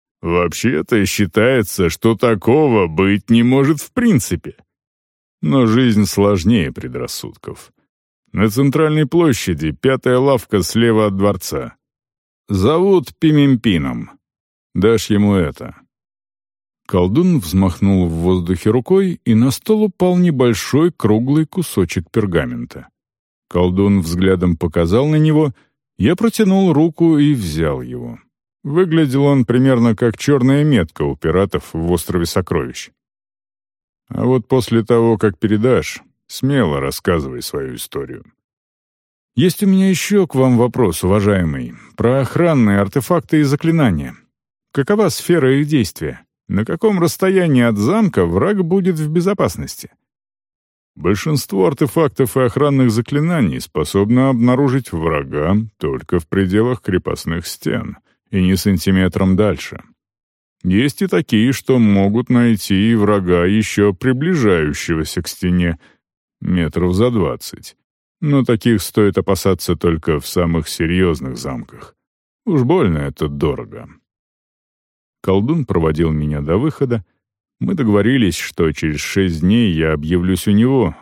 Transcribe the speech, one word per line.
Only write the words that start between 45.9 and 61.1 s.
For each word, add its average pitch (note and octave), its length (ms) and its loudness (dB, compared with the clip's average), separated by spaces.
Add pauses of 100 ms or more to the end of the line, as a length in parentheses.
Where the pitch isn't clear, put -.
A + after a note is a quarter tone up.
На G2 180 -2
каком F#3 340 0
расстоянии E3+ 600 2
от A2+ 160 2
замка D3 480 0
враг E3 360 0
будет F3 340 0
в D3+ 120 -4
безопасности? E3 800 -4 (1040)
Большинство C#3+ 720 -2
артефактов C#3 720 0
и C3+ 40 0
охранных C3 500 2
заклинаний B2+ 680 0
способно G#2 720 0
обнаружить B2+ 640 0
врага D#2 640 -2 (220)
только D2 400 -4
в - 100 -8
пределах G#2 540 0
крепостных E2+ 640 -4
стен - 500 -8 (340)
и F#2+ 120 0
не F#2 140 2
сантиметром F#2 760 0
дальше. G2 480 -2 (800)
Есть G#2 380 0
и G3 60 -2
такие, C3 460 0